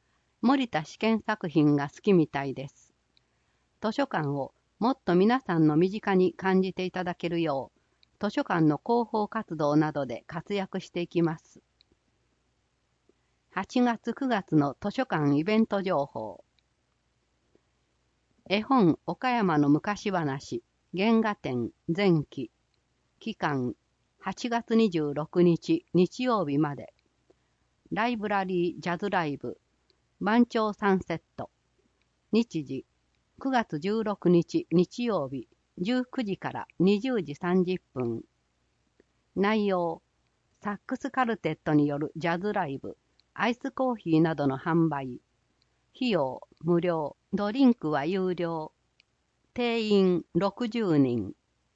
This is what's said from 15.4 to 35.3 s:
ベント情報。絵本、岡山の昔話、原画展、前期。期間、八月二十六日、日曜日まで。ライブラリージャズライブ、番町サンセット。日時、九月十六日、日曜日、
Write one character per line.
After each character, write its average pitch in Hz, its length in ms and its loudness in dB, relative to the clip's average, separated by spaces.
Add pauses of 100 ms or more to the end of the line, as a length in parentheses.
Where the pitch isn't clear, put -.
ベ 214 140 2
ン 220 80 4
ト 202 160 -4
情 170 240 0
報。 107 380 -12 (2000)
絵 202 140 0
本、 214 440 4
岡 214 240 -4
山 196 280 0
の 147 100 2
昔 196 420 0
話、 143 540 -4 (320)
原 226 240 2
画 220 160 -2
展、 123 340 -4 (160)
前 170 380 2
期。 - 260 -12 (720)
期 220 140 -10
間、 135 400 -4 (440)
八 - 300 -10
月 233 260 -2
二 226 160 4
十 151 220 -2
六 151 300 0
日、 165 500 2
日 180 300 2
曜 226 240 0
日 143 100 -2
ま 147 180 0
で。 - 200 -16 (1000)
ラ 208 160 0
イ 247 80 -2
ブ 208 120 -6
ラ 196 160 0
リ 180 340 -2
ー - 20 -14
ジ 180 100 -4
ャ 175 60 -2
ズ 202 140 -4
ラ 180 160 0
イ 143 100 -4
ブ、 - 240 -10 (600)
番 226 260 4
町 214 260 -2
サ 196 220 0
ン 190 60 0
セ 170 140 -6
ッ 160 60 -8 (160)
ト。 117 140 -12 (840)
日 202 320 0
時、 131 220 -10 (520)
九 269 120 -4
月 226 280 0
十 202 240 -2
六 196 280 0
日、 170 400 2
日 175 340 0
曜 185 240 -2
日、 131 200 -10 (300)